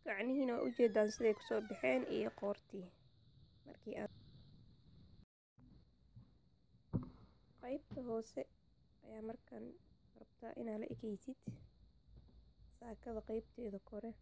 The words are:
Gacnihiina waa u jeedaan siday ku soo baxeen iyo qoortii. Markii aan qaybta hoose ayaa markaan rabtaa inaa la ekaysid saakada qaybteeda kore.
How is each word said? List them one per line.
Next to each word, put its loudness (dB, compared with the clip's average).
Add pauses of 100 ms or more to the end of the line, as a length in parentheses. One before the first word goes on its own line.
Gacnihiina 4
waa 2
u 4
jeedaan 8
siday 6
ku -4
soo 2
baxeen 4
iyo 2
qoortii. -4 (720)
Markii -10
aan -4 (3500)
qaybta -4
hoose 0 (640)
ayaa -12
markaan -8 (500)
rabtaa -12
inaa -2
la -2
ekaysid -4 (1300)
saakada -6
qaybteeda -4
kore. -8 (120)